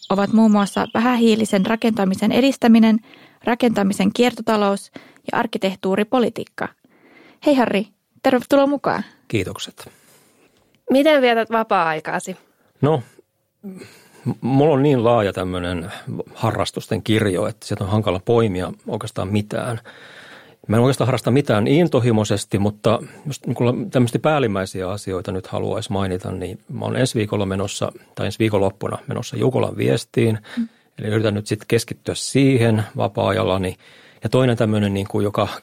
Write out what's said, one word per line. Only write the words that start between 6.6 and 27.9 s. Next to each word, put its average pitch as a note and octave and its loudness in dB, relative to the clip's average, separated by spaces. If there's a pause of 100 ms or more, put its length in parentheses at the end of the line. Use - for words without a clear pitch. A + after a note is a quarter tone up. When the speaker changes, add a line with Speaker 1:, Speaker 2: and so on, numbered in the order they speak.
Speaker 1:
Hei D4 6
Harri, A3 0 (360)
tervetuloa C4+ 4
mukaan. G#3 -2 (240)
Speaker 2:
Kiitokset. - -6 (1000)
Speaker 3:
Miten C#4+ 6
vietät A3+ 2
vapaa-aikaasi? F3+ -2 (440)
Speaker 2:
No, C#3+ 2 (600)
m-, F#3+ -16 (600)
mulla C#3 2
on C3 2
niin C3+ 2
laaja A2 2
tämmönen F2+ -6 (420)
harrastusten - -4
kirjo, G#2 0
että - -10
sieltä G2+ -6
on F#2 -6
hankala G2 0
poimia G2+ 0 (140)
oikeastaan G#2+ -8
mitään. G#2 -4 (880)
Mä G2+ 2
en A#2+ 4
oikeastaan C3 2
harrasta B2 0
mitään A#2 2
intohimoisesti, A#2+ 2
mutta G#2 0 (280)
just - -10
niin B2+ -4
kuin B2 -2
tämmöisiä B2 0
päällimmäisiä G2 -2
asioita G2 -6
nyt F#2 -6
haluais G2+ -6
mainita, G2 -4
niin F#2 -8 (140)
mä G#2+ -8
oon A2 -4
ensi B2+ -2
viikolla G#2 -2
menossa, G2 -4 (220)